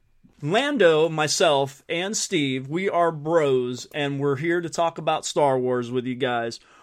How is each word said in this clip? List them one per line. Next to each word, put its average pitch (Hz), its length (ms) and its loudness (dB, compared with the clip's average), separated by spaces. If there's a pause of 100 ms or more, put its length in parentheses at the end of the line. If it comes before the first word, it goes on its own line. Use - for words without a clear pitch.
(400)
Lando, 175 680 2
myself, 151 800 0
and 185 280 -4
Steve, 135 520 -2
we 185 200 -2
are 170 240 2
bros, 143 840 0
and 143 240 -4
we're 139 180 0
here 170 240 -2
to 165 80 -4
talk 165 300 -2
about 156 260 -2
Star 139 340 2
Wars 123 320 -2
with 127 160 -2
you 127 100 -4
guys. 120 420 -2 (240)